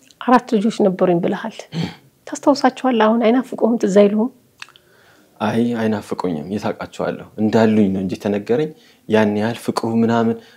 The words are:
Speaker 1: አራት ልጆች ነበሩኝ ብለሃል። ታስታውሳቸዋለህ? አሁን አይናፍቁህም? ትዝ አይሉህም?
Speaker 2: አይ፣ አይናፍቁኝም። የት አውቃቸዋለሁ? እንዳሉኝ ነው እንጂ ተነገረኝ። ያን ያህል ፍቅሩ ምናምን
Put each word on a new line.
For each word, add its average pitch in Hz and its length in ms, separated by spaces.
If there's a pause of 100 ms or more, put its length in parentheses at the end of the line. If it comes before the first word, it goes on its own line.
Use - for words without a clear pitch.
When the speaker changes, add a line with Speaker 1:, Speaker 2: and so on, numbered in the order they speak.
(220)
Speaker 1:
አራት 247 280
ልጆች 214 300
ነበሩኝ 185 400
ብለሃል። 190 360 (720)
ታስታውሳቸዋለህ? 262 760
አሁን 226 180
አይናፍቁህም? 233 560
ትዝ 196 200
አይሉህም? 208 300 (1120)
Speaker 2:
አይ፣ 110 240 (100)
አይናፍቁኝም። 104 760
የት 101 180
አውቃቸዋለሁ? - 600 (120)
እንዳሉኝ 107 520
ነው 95 120
እንጂ 90 140
ተነገረኝ። 110 540 (400)
ያን 107 260
ያህል 110 220
ፍቅሩ - 380
ምናምን 113 400 (220)